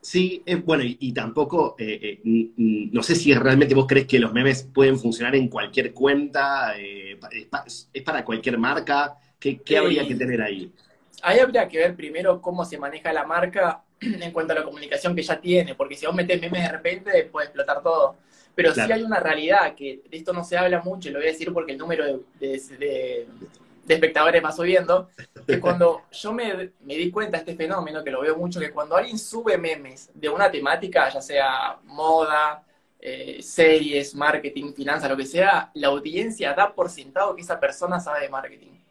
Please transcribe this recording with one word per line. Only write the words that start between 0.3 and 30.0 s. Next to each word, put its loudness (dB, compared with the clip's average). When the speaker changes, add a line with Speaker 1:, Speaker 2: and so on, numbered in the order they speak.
Speaker 1:
es, -2
bueno, 2
y, -4
y -4
tampoco, 0
eh, -6
eh, -10
n-, 2
n-, 2
no 0
sé 2
si 4
realmente 6
vos 4
crees 4
que 4
los 0
memes 2
pueden 4
funcionar -2
en 2
cualquier -4
cuenta, 0
eh, -14
pa-, -18
es -14
pa-, -8
es -14
para -4
cualquier -4
marca, 0
¿qué, -4
qué 2
Speaker 2:
Eh, 6
Speaker 1:
habría 2
que -4
tener -2
ahí? -8
Speaker 2:
Ahí 4
habría 4
que -6
ver 2
primero -2
cómo -4
se -12
maneja -6
la -2
marca 0
<clears throat> -20
en -6
cuanto -2
a 0
la -2
comunicación -4
que -2
ya -2
tiene, 2
porque -4
si -8
vos -2
metés 0
memes -4
de -2
repente 0
puede -4
explotar -2
todo. 2
Pero 4
Speaker 1:
Claro. 0
Speaker 2:
sí 2
hay 0
una 0
realidad, 2
que -12
de -16
esto -6
no -4
se -2
habla 2
mucho, -8
y -10
lo -6
voy 0
a 2
decir -6
porque -4
el -10
número 0
de, -2
de, -6
de, -6
de 4
espectadores 4
va -2
subiendo, 2
que 2
cuando 2
Speaker 1:
<laughs> -20
Speaker 2:
yo -10
me, -6
me -12
di -2
cuenta 0
de -2
este -10
fenómeno, -4
que -6
lo -2
veo 0
mucho, -6
que -6
cuando -2
alguien 2
sube -2
memes -6